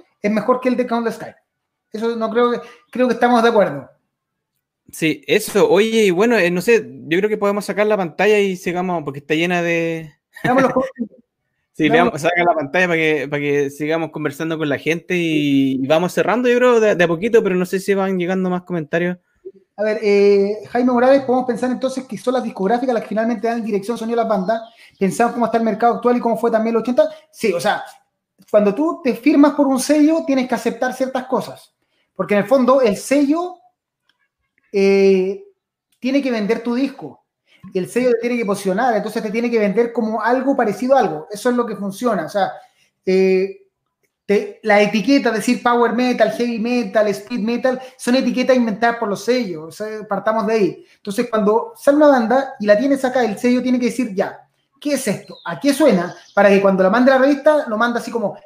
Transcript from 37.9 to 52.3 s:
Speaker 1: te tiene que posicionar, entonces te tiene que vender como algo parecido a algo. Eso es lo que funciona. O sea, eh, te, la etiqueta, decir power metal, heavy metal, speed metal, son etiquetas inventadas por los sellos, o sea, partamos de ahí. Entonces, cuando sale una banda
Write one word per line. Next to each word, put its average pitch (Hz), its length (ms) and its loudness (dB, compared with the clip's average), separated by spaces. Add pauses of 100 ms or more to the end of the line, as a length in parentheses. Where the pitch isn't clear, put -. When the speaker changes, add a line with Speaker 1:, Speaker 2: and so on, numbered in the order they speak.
Speaker 1:
te 233 80 0
tiene 240 160 -4
que 233 100 -4
posicionar, 202 480 0
entonces 214 280 -4
te 214 80 -6
tiene 233 200 -2
que 233 80 0
vender 214 340 0
como 220 300 -2
algo 254 340 0
parecido 247 400 0
a 262 40 4
algo. 156 300 -4
Eso 208 200 -4
es 247 60 0
lo 233 100 0
que 214 80 -8
funciona. 196 520 -4
O - 20 -10
sea, 196 240 -2 (520)
eh, 190 600 0 (580)
te, - 380 -2
la 208 180 4
etiqueta, 214 520 2
decir 220 300 -2
power 240 300 2
metal, 240 380 0
heavy 240 300 -4
metal, 220 480 -2
speed 202 320 -6
metal, 240 400 -2 (160)
son - 180 -2
etiquetas 254 420 2
inventadas 233 420 0
por 214 100 -4
los 196 160 -6
sellos, 202 400 -4
o 165 80 -14
sea, 214 340 -12
partamos 214 400 -2
de 220 60 0
ahí. 202 340 0 (100)
Entonces, 240 320 -6
cuando 214 480 0
sale 285 200 2
una 302 120 6
banda 254 520 2